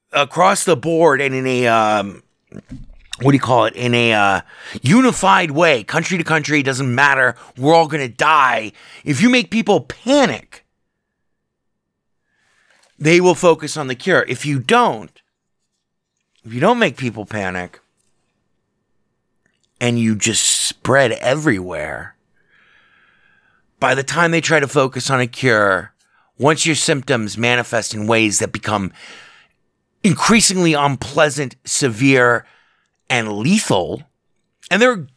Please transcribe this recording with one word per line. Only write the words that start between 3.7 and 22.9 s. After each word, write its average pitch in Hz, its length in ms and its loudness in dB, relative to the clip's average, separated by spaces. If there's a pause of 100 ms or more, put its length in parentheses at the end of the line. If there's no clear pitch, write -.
In 123 180 -2
a, 117 200 2
uh, 98 280 2 (400)
unified 190 720 2
way, 143 320 2
country 165 340 -4
to 165 60 -2
country, 151 400 -2
doesn't 131 320 -4
matter. 131 400 2 (220)
We're 143 180 4
all 165 120 4
gonna 143 200 -6
die. 127 640 0 (320)
If 143 180 -2
you 240 80 4
make 247 220 0
people 196 300 0
panic, 233 840 -2 (2250)
they 165 220 4
will 180 160 4
focus 160 400 0
on 147 120 -8
the 127 80 -6
cure. 143 340 0
If 127 160 -8
you 143 140 -2
don't, 143 600 -2 (1200)
if 110 80 -18
you 123 80 -4
don't 233 180 4
make 165 160 0
people 110 300 -8
panic, 92 560 -8 (2000)
and 120 180 0
you 110 160 0
just 104 280 -2
spread - 680 0
everywhere, 92 1040 -4 (1600)